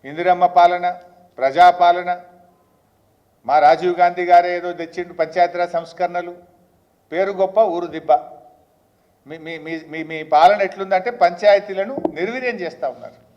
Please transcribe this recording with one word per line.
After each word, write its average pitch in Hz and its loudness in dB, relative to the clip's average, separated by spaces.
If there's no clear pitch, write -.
ఇందిరమ్మ 175 0
పాలన, 180 2
ప్రజాపాలన, 175 2
మా 147 2
రాజీవ్ 170 2
గాంధీ 175 0
గారే 175 4
ఏదో 175 -8
తెచ్చిండు 170 -12
పంచాయతీరాజ్ 175 -2
సంస్కరణలు, 175 -8
పేరు 190 -2
గొప్ప 190 0
ఊరు 175 0
దిబ్బ. 156 -4
మీ, 156 -18
మీ, 160 -14
మీ, 160 -10
మీ, 160 -10
మీ 156 -10
పాలన 165 4
ఎట్లుందంటే 190 -4
పంచాయతీలను 202 0
నిర్వీర్యం 233 -6
చేస్తా 165 -8
ఉన్నారు 120 -14